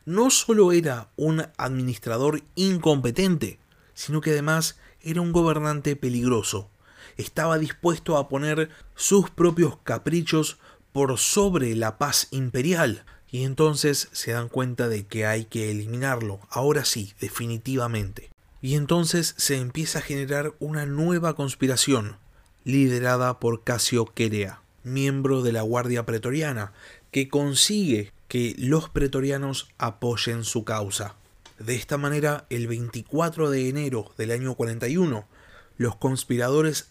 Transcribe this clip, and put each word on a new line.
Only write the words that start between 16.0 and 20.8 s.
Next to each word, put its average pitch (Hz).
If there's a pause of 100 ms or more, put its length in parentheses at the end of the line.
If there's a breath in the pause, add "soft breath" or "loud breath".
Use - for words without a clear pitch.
ahora 143
sí, 101
definitivamente. 117 (280)
Y 131
entonces 165
se 139
empieza 151
a -
generar 143
una 147